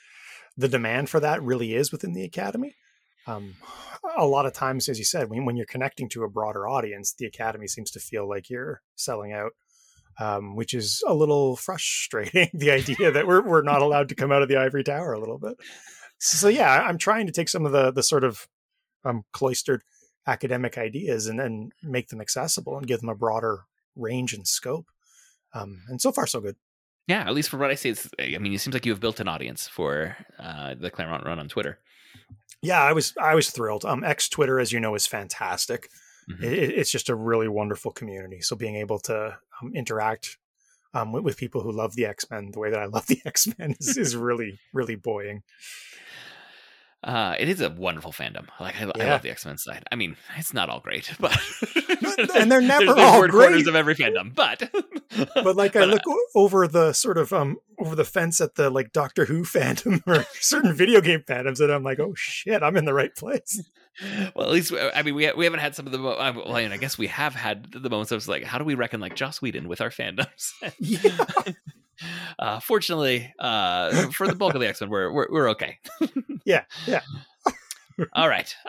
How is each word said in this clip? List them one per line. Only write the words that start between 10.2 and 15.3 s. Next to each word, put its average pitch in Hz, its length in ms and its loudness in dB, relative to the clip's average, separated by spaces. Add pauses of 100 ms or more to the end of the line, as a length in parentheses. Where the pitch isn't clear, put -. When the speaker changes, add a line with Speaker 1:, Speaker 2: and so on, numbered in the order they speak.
Speaker 1:
which 113 160 -6
is 110 340 -4
a 190 60 4
little 147 420 2
frustrating, - 960 -2
<laughs> - 20 -20
the 143 180 2
idea 135 400 2
that 147 140 4
we're, 180 160 6
we're 170 200 4
not 143 200 4
allowed 143 280 4
to 147 60 -8
come 139 180 0
out 139 80 6
of 135 80 2
the 135 80 4
ivory 131 260 2
tower 143 300 -4
a 107 60 -4
little 110 200 -8